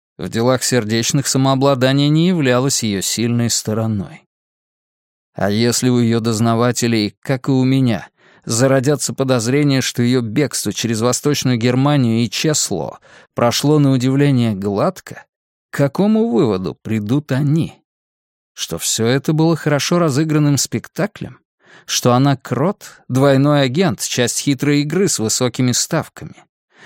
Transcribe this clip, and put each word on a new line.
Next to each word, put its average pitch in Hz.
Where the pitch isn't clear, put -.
В 87
делах 120
сердечных 113
самообладание 135
не 160
являлось 135
её 101
сильной 120
стороной. 110
А 101
если 117
у 123
её 117
дознавателей, 117
как 135
и 139
у 131
меня, 131
зародятся 131
подозрения, 131
что -
её 123
бегство 120
через 110
Восточную 127
Германию 123
и 113
Чесло -
прошло 143
на 139
удивление 131
гладко, 104
к -
какому 214
выводу 107
придут 110
они? 147
Что -
всё -
это 135
было 160
хорошо 151
разыгранным 151
спектаклем? -
Что -
она 131
крот, -
двойной 139
агент, 135
часть -
хитрой 143
игры 175
с -
высокими 123
ставками? -